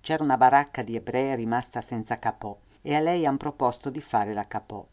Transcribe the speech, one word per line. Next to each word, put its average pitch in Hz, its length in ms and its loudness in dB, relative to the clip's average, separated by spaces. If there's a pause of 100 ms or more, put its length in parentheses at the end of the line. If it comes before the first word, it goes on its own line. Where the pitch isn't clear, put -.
C'era 156 220 0
una 139 140 4
baracca 127 460 6
di 113 120 -6
ebrei 127 400 -2
rimasta 120 460 -4
senza 113 400 -6
capò 107 360 -6 (240)
e 147 140 -4
a 151 60 2
lei 165 260 2
han 139 120 0
proposto 139 520 -2
di 135 100 -8
fare 107 340 -2
la 104 120 -4
capò. 104 460 -10